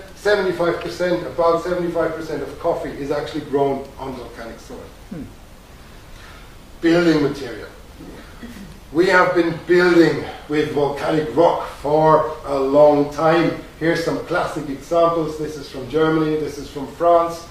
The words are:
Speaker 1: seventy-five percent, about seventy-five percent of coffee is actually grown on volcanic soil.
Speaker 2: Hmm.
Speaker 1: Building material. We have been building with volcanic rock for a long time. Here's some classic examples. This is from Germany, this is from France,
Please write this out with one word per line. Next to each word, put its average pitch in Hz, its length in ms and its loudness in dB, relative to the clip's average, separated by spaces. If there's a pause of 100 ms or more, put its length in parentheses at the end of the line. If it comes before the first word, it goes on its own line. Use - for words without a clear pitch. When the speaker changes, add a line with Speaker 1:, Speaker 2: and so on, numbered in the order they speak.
(160)
Speaker 1:
seventy-five 180 640 0
percent, 175 480 -2
about 165 360 2
seventy-five 165 520 -2
percent 156 260 -8
of 135 180 -10
coffee 160 300 -2
is 139 220 -8
actually 147 300 -4
grown 135 440 -2 (140)
on 135 140 -10
volcanic - 460 -14
soil. 120 200 -16 (300)
Speaker 2:
Hmm. 156 140 -10 (1600)
Speaker 1:
Building 165 420 4
material. - 460 -4 (1300)
We 175 140 4
have 180 280 4
been 165 320 2
building 170 560 4 (240)
with 151 240 -2
volcanic 147 640 -2
rock - 320 4
for 156 800 2
a 139 120 -4
long 143 560 4
time. 160 480 2 (160)
Here's 160 280 0
some 135 140 -2
classic 160 500 -4
examples. 165 680 0
This 151 200 -8
is 135 120 -14
from 127 200 -12
Germany, 156 480 2
this 143 200 -6
is 135 120 -12
from 135 240 -10
France, 170 580 2